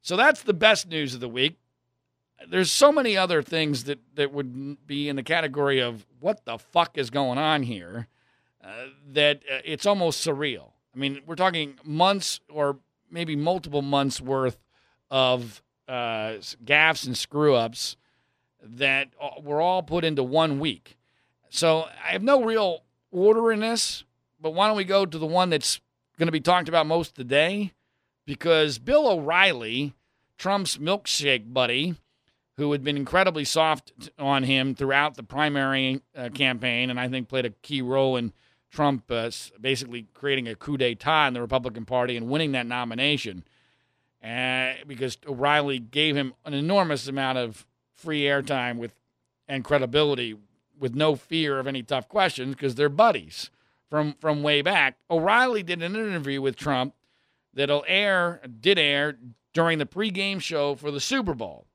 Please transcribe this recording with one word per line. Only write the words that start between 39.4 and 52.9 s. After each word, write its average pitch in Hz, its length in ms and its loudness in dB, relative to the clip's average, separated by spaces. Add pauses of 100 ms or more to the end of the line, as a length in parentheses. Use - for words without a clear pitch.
basically 120 520 -4
creating 135 360 -4
a 110 80 -10
coup 147 200 -6
d'etat 135 520 2
in 123 60 -2
the 120 60 -4
Republican 120 440 -4
Party 123 320 0
and 113 120 -6
winning 151 240 0
that 123 140 -2
nomination, 120 800 -4 (800)
uh, 127 480 -2 (160)
because 131 360 -6
O'Reilly 143 540 2
gave 143 380 0
him 135 180 -4 (100)
an 156 80 -10
enormous 156 540 0
amount 135 320 -2
of 117 260 -6 (300)
free 156 280 -4
airtime 139 560 0
with, 117 140 -10 (540)
and 135 160 -6
credibility 131 720 0 (400)
with 131 200 -4
no 151 180 4
fear 147 460 -2
of 131 80 -4
any 131 160 -8
tough 131 240 -4
questions 139 480 -2
'cause 135 180 -2
they're 147 140 2
buddies 143 600 2 (380)